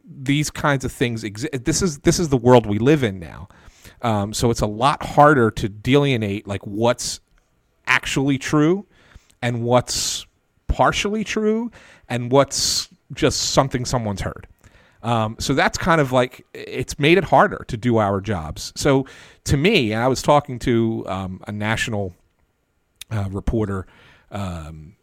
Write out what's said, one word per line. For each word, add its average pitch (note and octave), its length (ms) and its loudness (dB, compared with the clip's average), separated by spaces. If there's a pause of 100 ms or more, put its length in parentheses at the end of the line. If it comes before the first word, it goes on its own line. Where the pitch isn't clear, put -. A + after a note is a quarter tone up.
these C#3 460 -4
kinds C#3 340 -2
of A#2 60 -6
things A#2 320 -4
exi-, A2+ 420 -8
this - 160 0
is, D#3+ 180 -2
this E3+ 200 2
is E3 100 -2
the C3+ 80 2
world A#2 300 6
we G#2 100 -2
live C3+ 260 4
in F#2+ 160 -4
now. D2 300 -16 (540)
Um, G#2+ 280 -2
so A#2 200 0
it's A2+ 100 -2
a A2 60 0
lot A2+ 360 0
harder D3 460 6
to - 180 -4
delineate, A2 800 0
like, G2+ 180 -8
what's A2+ 540 -2 (680)
actually C3+ 500 0
true D#3 480 2 (560)
and A#2+ 220 -4
what's - 640 -2 (400)
partially G3+ 560 0
true A3 480 -2 (360)
and A#2+ 240 -4
what's - 560 0 (260)
just - 360 0
something C3+ 340 0
someone's G#2+ 380 -4
heard. - 260 -10 (560)
Um, A2+ 360 -2
so - 140 -2
that's E3 240 0
kind E3 220 2
of B2+ 140 2
like, B2+ 400 0
it's - 440 -10
made D#3+ 200 6
it E3+ 80 2
harder F3 420 2
to - 80 -8
do A2+ 220 2
our G2+ 240 2
jobs. E2+ 560 -8
So C#3 280 2 (400)
to D3 120 0
me, D3 340 2
and A2 100 -2
I B2+ 60 2
was B2+ 140 0
talking C#3 380 2
to, A2+ 480 0
um, F#2 380 -6
a G#2+ 60 -10
national, G#2 640 -4 (960)
uh, G2+ 200 -4
reporter, G2 560 -2 (440)
um, D#2+ 720 -12